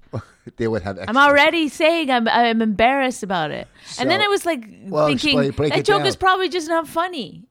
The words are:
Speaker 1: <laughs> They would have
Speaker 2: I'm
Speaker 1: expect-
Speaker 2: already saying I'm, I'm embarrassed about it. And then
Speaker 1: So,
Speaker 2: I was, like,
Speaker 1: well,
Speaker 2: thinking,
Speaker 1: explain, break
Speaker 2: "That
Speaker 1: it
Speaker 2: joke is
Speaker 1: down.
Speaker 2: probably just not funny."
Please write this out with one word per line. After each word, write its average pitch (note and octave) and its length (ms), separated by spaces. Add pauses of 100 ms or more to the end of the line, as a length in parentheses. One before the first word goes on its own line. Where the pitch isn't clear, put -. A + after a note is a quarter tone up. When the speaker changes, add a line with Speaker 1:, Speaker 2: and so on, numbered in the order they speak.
(140)
Speaker 1:
<laughs> A2+ 80 (360)
They A2+ 100
would A2 140
have F#2+ 160
Speaker 2:
I'm F2 60
Speaker 1:
expect- A3 160
Speaker 2:
already D4 500
saying D#4+ 400
I'm, A#3+ 180
I'm A3+ 360
embarrassed B3 580
about F3 300
it. - 160 (320)
And B3+ 100
then F#4+ 120
Speaker 1:
So, G#4 40
Speaker 2:
I - 20
was, G4+ 160
like, D4+ 220 (200)
Speaker 1:
well, D3+ 200
Speaker 2:
thinking, D3 320
Speaker 1:
explain, C#3 140
break C#3+ 220
Speaker 2:
"That - 80
Speaker 1:
it - 40
Speaker 2:
joke G4+ 180
is G4 120
Speaker 1:
down. - 40
Speaker 2:
probably F#4 300
just D#4 180
not E4 200
funny." D#4+ 640